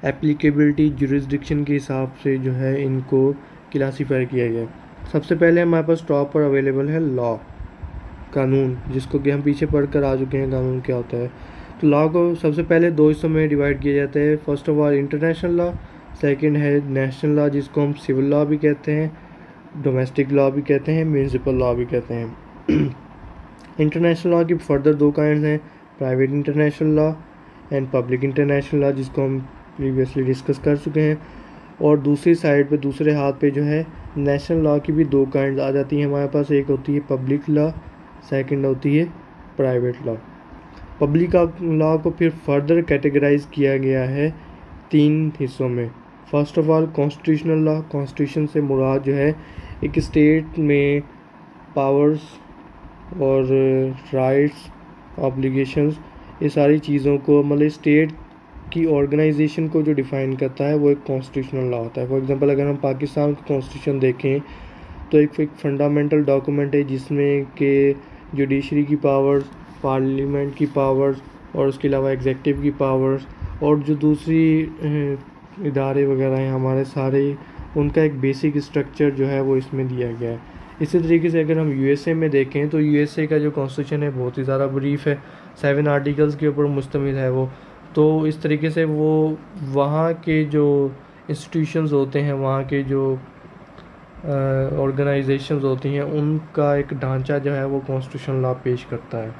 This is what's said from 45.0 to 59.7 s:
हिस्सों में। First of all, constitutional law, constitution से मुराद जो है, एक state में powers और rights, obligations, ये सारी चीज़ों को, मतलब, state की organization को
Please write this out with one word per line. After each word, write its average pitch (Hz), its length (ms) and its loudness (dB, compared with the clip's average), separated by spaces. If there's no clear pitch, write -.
हिस्सों 131 300 -4
में। 120 220 -4
First 147 180 0
of 160 100 2
all, 160 200 4
constitutional 156 840 0
law, 156 220 0
constitution 143 560 -4
से 147 160 -2
मुराद 135 420 0
जो 135 100 0
है, 143 220 2
एक - 160 -2
state 156 600 2
में 143 420 2
powers 147 460 2
और 135 260 2
rights, 135 580 0
obligations, 135 800 0
ये 147 60 2
सारी 147 300 4
चीज़ों 143 380 0
को, 143 260 4
मतलब, 147 240 2
state 151 440 2
की 165 120 0
organization 151 840 2
को 160 140 0